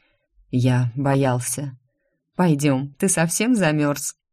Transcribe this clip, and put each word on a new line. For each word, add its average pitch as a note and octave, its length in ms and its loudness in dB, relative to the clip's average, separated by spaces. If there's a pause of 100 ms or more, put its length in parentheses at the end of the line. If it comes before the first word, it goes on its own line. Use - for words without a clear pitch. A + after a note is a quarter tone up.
(500)
"Я B2 460 2
боялся". C3+ 840 -2 (580)
"Пойдем, C#3+ 600 0
ты G3 120 0
совсем F#3+ 460 0
замерз? D3+ 600 0 (180)